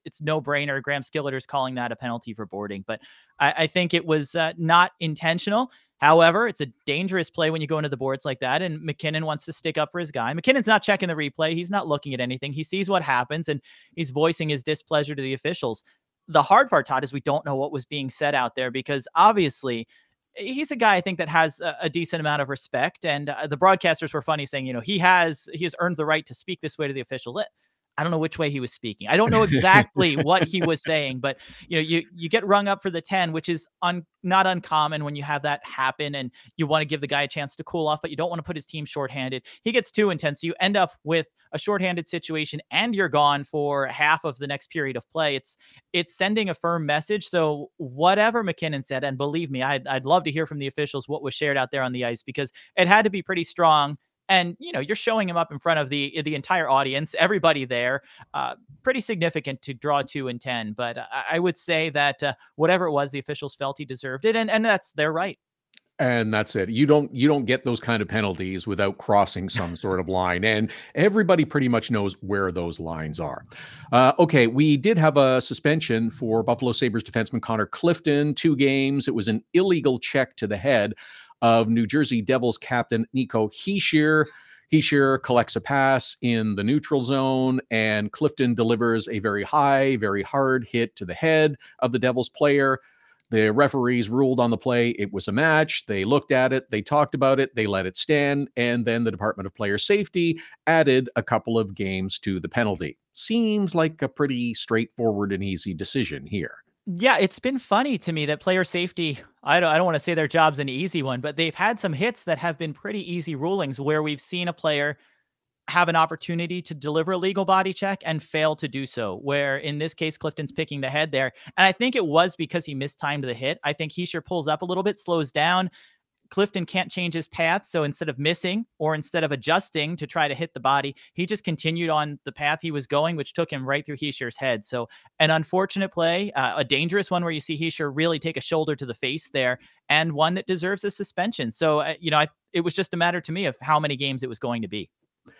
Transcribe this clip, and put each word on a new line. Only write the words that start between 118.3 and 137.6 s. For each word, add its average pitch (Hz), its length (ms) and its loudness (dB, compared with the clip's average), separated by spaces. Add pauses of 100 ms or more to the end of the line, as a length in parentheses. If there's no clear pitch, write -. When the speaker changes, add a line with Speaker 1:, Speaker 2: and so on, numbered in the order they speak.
Speaker 1:
to 151 120 -8
do 135 180 -6
so, 104 320 -6
where 139 400 -2
in 147 200 -6
this 156 160 -6
case, 156 240 -4
Clifton's 151 340 -6
picking 147 300 -6
the 131 80 -4
head 151 220 -2
there. 131 200 0 (240)
And 185 100 6
I 190 60 6
think 247 240 -2
it 214 100 0
was 165 300 2
because 165 300 -6
he 151 80 -10
mistimed 143 500 -6
the 123 100 -4
hit. 131 300 -4
I 147 100 -2
think 156 200 -8
Hischier 175 320 -6
pulls 165 220 -4
up 156 160 -2
a - 20 -8
little 185 180 -2
bit, 202 140 -2
slows 165 340 -2
down. 175 380 0 (640)
Clifton 196 340 0
can't 185 240 -4
change 175 240 -4
his 165 140 -6
path. 170 380 0
So 160 180 -2
instead 147 260 -4
of 123 80 -8
missing 180 480 -2 (140)
or 156 160 0
instead 160 280 -4
of 147 80 0
adjusting 156 640 -2
to 151 100 -8
try 156 200 0
to 143 60 -2
hit 160 200 -8
the 131 60 -14
body, 135 360 0 (180)
he 175 120 -4
just 202 180 -6
continued 165 460 -2
on 151 340 0
the 139 80 -10
path 151 300 -2
he 165 100 -6
was 143 160 -6
going, 156 300 0
which 143 160 -8
took 170 180 -4
him 131 160 -8
right 143 180 -2
through 147 120 -10
Hischier's 131 400 -6
head. 120 280 -2
So 120 220 -6 (320)
an 156 100 4
unfortunate 185 640 0
play, 175 400 0
uh, 127 260 -2
a 147 60 0
dangerous 160 480 0
one 175 120 0
where 170 100 -4
you 151 80 -6
see 151 180 -6
Hischier 156 340 -4